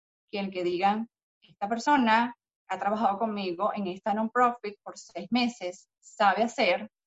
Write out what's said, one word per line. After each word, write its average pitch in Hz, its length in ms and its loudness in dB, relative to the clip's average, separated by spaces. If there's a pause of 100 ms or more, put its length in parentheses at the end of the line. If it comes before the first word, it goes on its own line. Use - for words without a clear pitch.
(300)
que 208 80 -6
el 196 120 -4
que 180 140 -6
digan, 196 440 0 (340)
"Esta - 260 -8
persona 233 680 2 (340)
ha 190 100 -6
trabajado 202 400 0
conmigo 202 560 -2
en 202 140 -4
esta 190 260 -4
non-profit 226 680 0
por 185 160 -16
seis 208 320 -12
meses, 233 580 -2 (120)
sabe 202 420 2
hacer 214 480 0 (160)